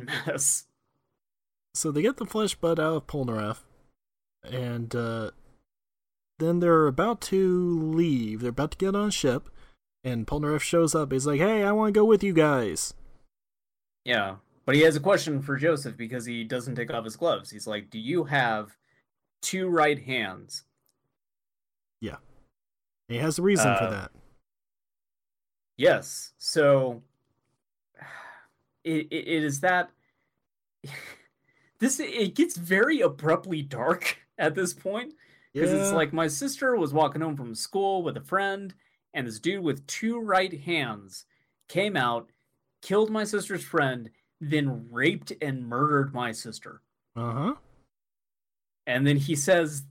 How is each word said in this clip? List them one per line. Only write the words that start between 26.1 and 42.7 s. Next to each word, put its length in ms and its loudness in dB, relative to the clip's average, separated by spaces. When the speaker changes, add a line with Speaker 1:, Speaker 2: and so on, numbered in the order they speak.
Speaker 1:
so 640 4
<sighs> 60 -20
it, 260 -2
it, 180 -6
it 160 0
is 160 -4
that 300 2
<laughs> 920 -20
this, 220 0
it 340 -2
gets 220 2
very 440 2
abruptly 640 0
dark 560 -4
<laughs> 100 -20
at 160 0
this 200 -2
point, 380 -8
'cause 160 2
it's 200 2
Speaker 2:
Yeah. 60 0
Speaker 1:
like, 160 2
"My 160 0
sister 480 -2
was 160 0
walking 300 2
home 140 -4
from 180 -10
school 480 -2
with 140 -4
a 60 -8
friend, 520 -4
and 120 -4
this 120 -10
dude 240 -2
with 240 -4
two 340 -4
right 320 2
hands 640 -6
came 280 -2
out, 340 0